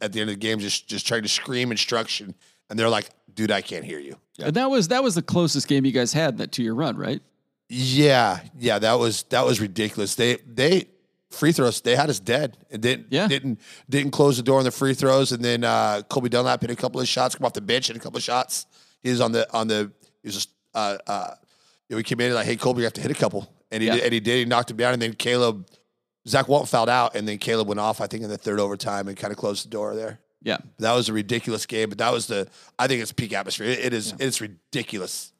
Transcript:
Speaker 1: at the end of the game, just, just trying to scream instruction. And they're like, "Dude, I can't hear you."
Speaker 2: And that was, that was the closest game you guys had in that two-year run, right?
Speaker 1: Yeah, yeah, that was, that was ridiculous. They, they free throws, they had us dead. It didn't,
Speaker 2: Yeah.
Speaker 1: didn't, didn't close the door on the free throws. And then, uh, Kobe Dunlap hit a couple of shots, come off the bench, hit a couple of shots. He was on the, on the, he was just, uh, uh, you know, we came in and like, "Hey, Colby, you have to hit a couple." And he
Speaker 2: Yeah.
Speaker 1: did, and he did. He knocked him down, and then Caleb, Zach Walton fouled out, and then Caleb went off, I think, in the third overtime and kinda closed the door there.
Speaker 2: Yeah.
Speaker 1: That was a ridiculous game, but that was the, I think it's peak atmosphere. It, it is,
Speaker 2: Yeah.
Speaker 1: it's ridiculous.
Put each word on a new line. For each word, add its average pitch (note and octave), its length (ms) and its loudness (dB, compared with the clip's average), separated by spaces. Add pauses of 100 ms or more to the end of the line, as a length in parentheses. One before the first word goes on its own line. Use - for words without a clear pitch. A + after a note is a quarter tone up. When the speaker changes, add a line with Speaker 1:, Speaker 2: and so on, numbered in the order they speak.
Speaker 1:
at G#2 120 -4
the A2 80 -4
end G#2+ 100 -2
of G2+ 60 -4
the G2 40 -16
game, A2 200 -2
just, G2+ 280 -4
just - 180 -6
trying A#2 160 0
to G#2 60 -4
scream B2 420 -2
instruction. G#2+ 640 -4 (360)
And A2 80 -4
they're A2+ 120 2
like, G#2+ 180 0 (240)
"Dude, A2 180 0
I G2 120 2
can't E2 220 -10
hear D#2 140 -10
you." C#2 180 -14 (220)
Speaker 2:
And D3+ 180 -4
that C4 140 0
was, A#3 180 2
that B3 140 2
was A#3+ 120 0
the E3 80 0
closest D#3+ 460 0
game C#3 180 4
you C3+ 60 2
guys B2 200 0
had D3+ 220 0
in - 20 -8
that A2 160 -8
two-year A2+ 220 -2
run, A#2+ 240 -2
right? G2 240 -6 (460)
Speaker 1:
Yeah, B2+ 720 4 (180)
yeah, A#2 200 2
that A2 200 4
was, A#2 320 0
that B2+ 140 4
was B2 160 2
ridiculous. G#2 540 -2
They, A#2+ 220 2 (100)
they C3+ 400 2 (440)
free - 220 2
throws, B2 280 2
they A#2+ 160 2
had D3 140 2
us G2+ 100 -4
dead. A#2+ 360 -2 (140)
It A#2 100 -10
didn't, A#2+ 300 0
Speaker 2:
Yeah. E3+ 160 2
Speaker 1:
didn't, C3+ 320 -2 (320)
didn't C#3+ 220 0
close C#3+ 240 6
the A#2+ 80 -4
door C3+ 140 4
on C3 60 4
the B2+ 60 2
free C3+ 240 0
throws. C3 380 4
And A#2+ 120 -2
then, A#2+ 200 2
uh, A2 440 2
Kobe B2 200 -2
Dunlap B2 320 2
hit A#2+ 100 -4
a B2 60 -4
couple B2+ 240 -4
of B2+ 80 -2
shots, B2+ 260 0
come - 100 -4
off A#2+ 100 -2
the A#2 80 -6
bench, A#2 260 -2
hit A#2 80 -8
a A#2 40 -14
couple A#2 180 -10
of A#2+ 40 -6
shots. - 440 -4 (360)
He B2+ 80 -2
was B2 100 0
on A#2 120 2
the, A2+ 200 0
on A2 140 0
the, G#2 240 0 (320)
he A#2 60 -12
was G#2 60 -8
just, G#2 160 -6 (240)
uh, G2+ 240 -2 (100)
uh, G2+ 220 -4 (580)
you A#2 60 -8
know, - 40 -4
we A2+ 40 -2
came A#2 180 -4
in A#2+ 60 2
and B2 80 2
like, A2 120 0
"Hey, A#2 100 0
Colby, B2 240 0
you A#2+ 40 2
have A2 100 0
to - 60 -12
hit - 100 -4
a D3 40 -4
couple." G2+ 360 -2 (200)
And A2 120 -2
he A2 60 4
Speaker 2:
Yeah. A2+ 80 4
Speaker 1:
did, A#2+ 80 2
and A#2 80 2
he A#2 80 2
did. A#2 180 2
He B2 60 2
knocked A#2+ 260 2
him A2+ 60 -10
down, A#2+ 160 2
and B2 100 0
then A2+ 120 -2
Caleb, A#2+ 520 2 (640)
Zach C3 200 2
Walton C#3+ 180 4
fouled A#2 220 4
out, A#2+ 280 2
and G#2+ 100 -2
then G#2 120 -4
Caleb A2+ 300 0
went G#2 120 -2
off, G#2+ 200 0
I G#2+ 60 -2
think, A2 160 -8
in G#2+ 80 -8
the G2+ 80 -6
third G#2 220 -2
overtime G2+ 480 -2
and G2 80 -10
kinda G#2 200 -8
closed G2+ 300 -4
the - 40 -20
door G#2 240 -6
there. A2 260 -8 (220)
Speaker 2:
Yeah. - 160 -2 (200)
Speaker 1:
That A2+ 140 2
was B2 160 2
a A2 40 -2
ridiculous A2 540 -2
game, A2 220 -2
but G2+ 100 -8
that A#2 140 2
was A#2+ 140 -2
the, G2 200 -4 (320)
I B2 80 2
think C3 160 0
it's G#2+ 100 -8
peak A2 200 -4
atmosphere. G2+ 360 -4
It, B2 180 0
it B2+ 60 0
is, G#2+ 260 -4
Speaker 2:
Yeah. C3+ 80 -2
Speaker 1:
it's B2 140 -2
ridiculous. G#2 1000 -8